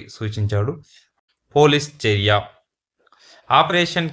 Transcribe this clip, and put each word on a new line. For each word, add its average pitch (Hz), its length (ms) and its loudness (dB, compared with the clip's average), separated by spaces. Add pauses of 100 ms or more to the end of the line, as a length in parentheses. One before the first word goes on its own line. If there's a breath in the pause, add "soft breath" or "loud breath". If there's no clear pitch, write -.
(140)
సూచించాడు. 107 580 -4 (840 soft breath)
పోలీస్ 147 320 4 (120)
చర్య, 104 300 0 (1200 soft breath)
ఆపరేషన్ 165 640 0